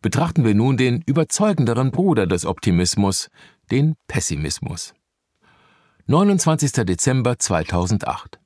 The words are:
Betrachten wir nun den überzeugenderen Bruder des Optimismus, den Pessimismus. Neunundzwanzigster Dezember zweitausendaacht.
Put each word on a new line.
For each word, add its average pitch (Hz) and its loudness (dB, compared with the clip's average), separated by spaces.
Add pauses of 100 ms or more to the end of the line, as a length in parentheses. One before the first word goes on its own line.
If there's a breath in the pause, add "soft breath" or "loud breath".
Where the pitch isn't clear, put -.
Betrachten 156 0
wir 107 4
nun 120 2
den 123 0
überzeugenderen 139 0
Bruder 151 2
des 85 -2
Optimismus, 95 0 (420 soft breath)
den 143 0 (120)
Pessimismus. - -6 (1120 soft breath)
Neunundzwanzigster 160 2
Dezember 123 0
zweitausendaacht. - -2